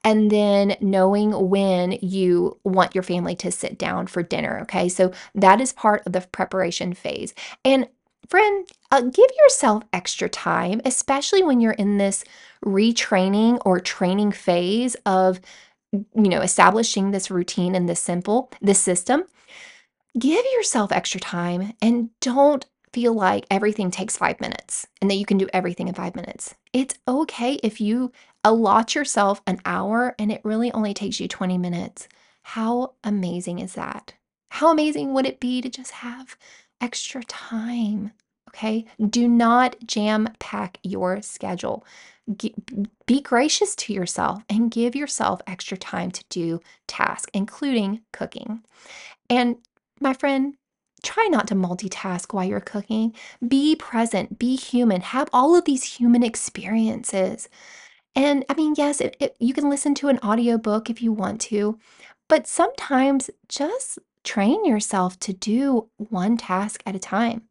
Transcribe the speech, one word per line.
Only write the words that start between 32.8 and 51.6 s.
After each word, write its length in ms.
amazing 560
is 140
that? 400
How 220
amazing 420
would 140
it 120
be 220
to 80
just 220
have 440
extra 420
time? 880
Okay, 360
do 180
not 480
jam 420
pack 420
your 400
schedule. 640
G-, 200
be 160
gracious 540
to 180
yourself 560
and 220
give 240
yourself 500
extra 320
time 340
to 180
do 300
tasks, 460
including 680
cooking. 520
And 280
my 140
friend, 420
try 260
not 180
to 80
multitask 800